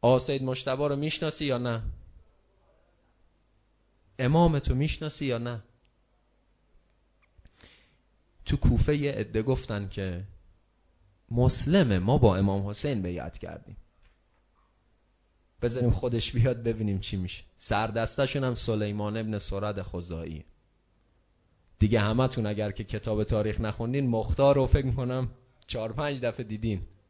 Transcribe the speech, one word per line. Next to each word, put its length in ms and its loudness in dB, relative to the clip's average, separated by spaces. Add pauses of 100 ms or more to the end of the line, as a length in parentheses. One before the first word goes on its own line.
آقا 180 6
سید 240 -2
مجتبی 400 -2
رو 140 0
میشناسی 480 -4
یا 140 0
نه؟ 240 -2 (2250)
امامتو 560 4
میشناسی 520 -2
یا 120 0
نه؟'" 240 -8 (2750)
تو 120 0
کوفه 400 4
یه 160 -2
عده 300 -2
گفتن 460 -2
که: 360 -6 (1040)
"مسلمه، 680 4
ما 200 2
با 180 6
امام 320 2
حسین 340 -4
بیعت 360 -6
کردیم، 380 -14 (1900)
بذاریم 280 2
خودش 420 0
بیاد 300 2
ببینیم 360 0
چی 180 -6
می‌شه." 280 -6 (120)
سردستشون 880 -2
هم 100 0
سلیمان 600 -2
ابن 220 -4
سرد 440 -4
خزاعی. 640 -8 (1300)
دیگه 220 4
همتون 460 0
اگر 240 -2
که 140 -8
کتاب 400 -2
تاریخ 360 -2
نخوندین، 500 -2
مختار 440 4
رو 120 2
فکر 200 4
می‌کنم 440 -2 (360)
چهار 260 -6
پنج 280 -4
دفعه 240 -4
دیدین. 420 -4 (240)